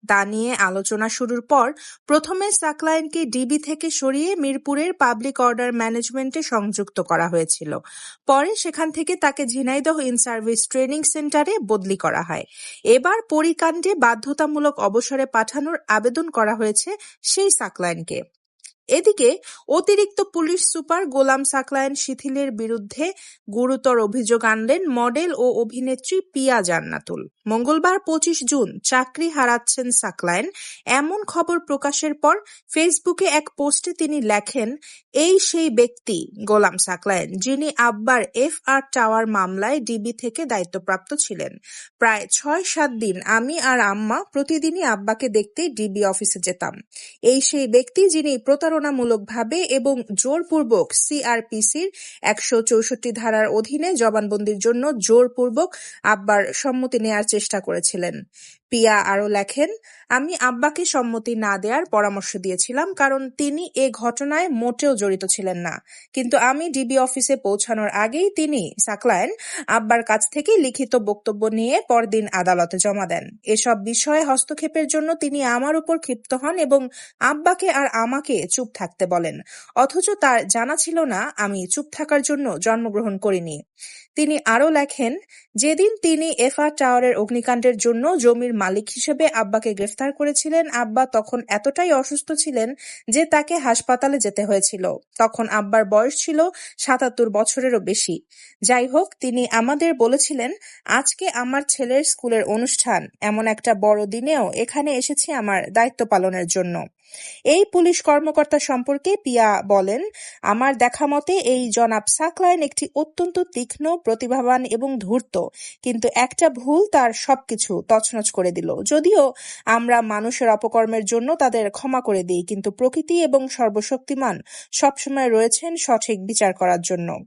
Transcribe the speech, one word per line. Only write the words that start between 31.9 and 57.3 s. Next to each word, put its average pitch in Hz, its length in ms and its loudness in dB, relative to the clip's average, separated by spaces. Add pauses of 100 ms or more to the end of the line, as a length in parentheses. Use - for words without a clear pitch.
পর 302 220 4 (360)
ফেসবুকে 339 520 0
এক 302 320 0
পোস্টে 285 360 -2
তিনি 302 300 -2
লেখেন, 214 540 -2 (360)
"এই 349 260 4
সেই 330 320 2
ব্যক্তি 214 760 0
গোলাম 202 320 4
সাকলায়েন, 180 560 -2
যিনি 269 440 -2
আব্বার 233 480 2 (100)
এফ 277 320 0
আর 269 160 2 (100)
টাওয়ার 226 340 2
মামলায় 202 540 0
ডিবি 226 320 -6
থেকে 240 320 -8
দায়িত্বপ্রাপ্ত 190 720 -4
ছিলেন। 170 440 -6 (400)
প্রায় 220 320 2
ছয় 320 340 -2
সাত 302 260 0
দিন 214 340 -4
আমি 247 360 0
আর 254 200 2
আম্মা 214 520 0
প্রতিদিনই 320 500 -2
আব্বাকে 220 460 -2
দেখতে 214 400 -2
ডিবি 208 360 -4
অফিসে 196 360 -2
যেতাম। 180 340 -6 (480)
এই 262 180 4
সেই 269 280 0
ব্যক্তি 262 400 4
যিনি 294 300 2
প্রতারণামূলকভাবে 269 1200 0
এবং 262 400 0 (120)
জোরপূর্বক 269 760 0
সিআরপিসির 240 1000 -2 (300)
একশো 214 400 0
চৌষট্টি 226 500 0
ধারার 220 340 0
অধীনে 285 480 -2
জবানবন্দির 208 640 0
জন্য 240 400 0
জোরপূর্বক 247 760 2 (280)
আব্বার 202 500 2
সম্মতি 254 460 -2
নেয়ার 214 240 0
চেষ্টা 208 380 -2